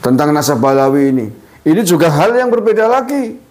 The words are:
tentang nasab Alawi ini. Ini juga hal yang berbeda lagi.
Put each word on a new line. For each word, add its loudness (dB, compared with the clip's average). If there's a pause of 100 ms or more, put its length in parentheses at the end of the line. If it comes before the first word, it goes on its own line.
tentang 0
nasab -2
Alawi 2
ini. -4 (400)
Ini 2
juga 2
hal 0
yang 0
berbeda 0
lagi. -4 (120)